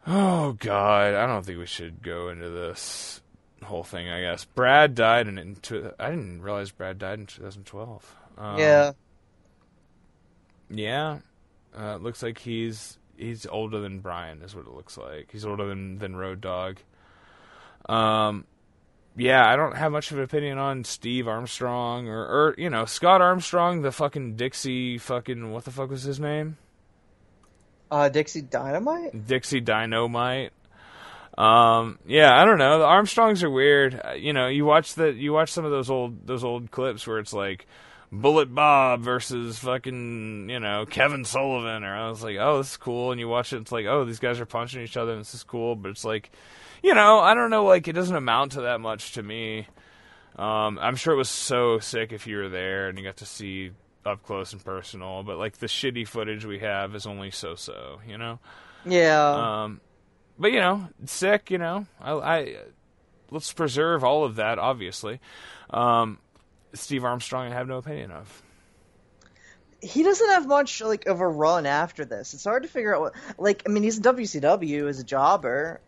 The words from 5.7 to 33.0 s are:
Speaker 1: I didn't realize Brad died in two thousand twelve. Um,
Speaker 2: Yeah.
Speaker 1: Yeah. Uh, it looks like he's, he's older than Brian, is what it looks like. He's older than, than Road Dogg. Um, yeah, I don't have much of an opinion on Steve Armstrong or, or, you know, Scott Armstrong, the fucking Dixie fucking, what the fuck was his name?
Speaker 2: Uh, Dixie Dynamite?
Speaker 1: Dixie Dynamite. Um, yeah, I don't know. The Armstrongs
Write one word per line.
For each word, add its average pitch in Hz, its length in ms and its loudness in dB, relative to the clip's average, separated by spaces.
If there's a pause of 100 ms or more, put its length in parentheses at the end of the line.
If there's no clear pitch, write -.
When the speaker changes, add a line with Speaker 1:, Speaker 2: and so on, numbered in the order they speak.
Speaker 1:
I 120 100 -6
didn't 101 320 -10
realize 101 300 -8
Brad 95 280 -12
died 98 200 -10
in 104 60 -16
two - 160 -20
thousand 98 240 -16
twelve. 107 500 -18 (220)
Um, 104 220 -8
Speaker 2:
Yeah. 147 320 6 (1800)
Speaker 1:
Yeah. 131 500 -6 (580)
Uh, 107 180 -10
it 85 60 -14
looks 117 220 -10
like 117 160 -8
he's, 113 580 -10 (200)
he's 113 280 -12
older 107 340 -6
than 98 200 -10
Brian, 85 420 -12
is 98 140 -20
what 78 100 -16
it 58 80 -20
looks - 240 -20
like. 73 340 -16
He's 107 140 -14
older 101 220 -6
than, 95 320 -10
than 95 160 -10
Road 95 260 -10
Dogg. 92 360 -6 (1120)
Um, 110 580 0 (680)
yeah, 123 320 6
I 120 80 6
don't 147 200 0
have 151 160 -2
much 151 200 -6
of 147 60 -8
an 135 60 -2
opinion 143 340 -4
on 135 260 -4
Steve 120 440 -6
Armstrong 120 800 -6
or, 110 140 -8
or, 147 360 2
you 175 120 -4
know, 113 160 -2
Scott 180 360 6
Armstrong, 180 600 2
the 139 100 -2
fucking 135 440 -6
Dixie 127 600 -4
fucking, 117 540 -8
what 117 140 -10
the 135 60 -14
fuck 131 180 -8
was 135 140 -10
his 139 160 -6
name? 151 380 -6 (1300)
Speaker 2:
Uh, 147 180 4
Dixie 151 320 -2
Dynamite? 143 840 -4
Speaker 1:
Dixie 127 340 -2
Dynamite. 117 920 -2 (840)
Um, 113 680 8
yeah, 139 340 10
I 175 60 12
don't 214 140 8
know. 143 200 6
The 160 60 6
Armstrongs 202 580 6